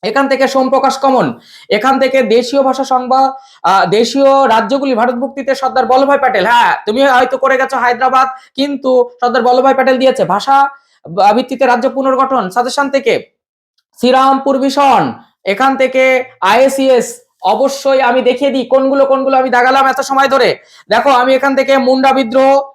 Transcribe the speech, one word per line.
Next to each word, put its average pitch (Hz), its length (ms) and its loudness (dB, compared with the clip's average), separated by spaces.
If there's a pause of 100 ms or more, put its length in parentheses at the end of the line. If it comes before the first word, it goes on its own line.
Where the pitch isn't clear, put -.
এখান 269 260 -2
থেকে 262 200 0
সোমপ্রকাশ 262 500 0
কমন, 240 340 0 (360)
এখান 254 300 0
থেকে 262 240 0
দেশীয় 247 400 0
ভাষা 269 220 -2
সংবাদ, 262 460 0 (320)
আহ, 185 220 2
দেশীয় 269 640 2
রাজ্যগুলি 247 460 0
ভারত 240 200 -2
ভক্তিতে 269 400 -6
সর্দার 254 320 -2
বল্লভভাই 262 320 2
প্যাটেল। 247 280 0
হ্যাঁ, 240 300 2 (100)
তুমি 220 160 -2
হয়তো 262 340 2
করে 262 200 0
গেছো 262 200 -4
হায়দ্রাবাদ, 254 520 0 (260)
কিন্তু 262 560 -2 (100)
সর্দার 247 220 0
বল্লভভাই 254 320 2
প্যাটেল 254 240 0
দিয়েছে। 254 260 0
ভাষা, 202 340 0
আহ, 208 760 -2
ভিত্তিতে 254 320 -2
রাজ্য 240 240 0
পুনর্গঠন 262 600 -2
সাজেশন 247 400 -2
থেকে 233 360 -2 (720)
শ্রীরামপুর 269 600 2
মিশন, 254 540 0 (320)
এখান 254 320 0
থেকে 262 480 0 (160)
আইএসিএস। 262 800 0 (220)
অবশ্যই 269 580 0
আমি 254 220 0
দেখিয়ে 247 280 0
দিই 269 140 -2
কোনগুলো 269 420 0
কোনগুলো 269 300 0
আমি 262 140 0
দাগালাম 254 360 2
এত 269 140 -2
সময় 269 280 0
ধরে। 247 300 0 (300)
দেখো, 247 220 0
আমি 262 240 2
এখান 269 220 0
থেকে 269 220 0
মুন্ডা 262 340 2
বিদ্রোহ 269 500 2 (120)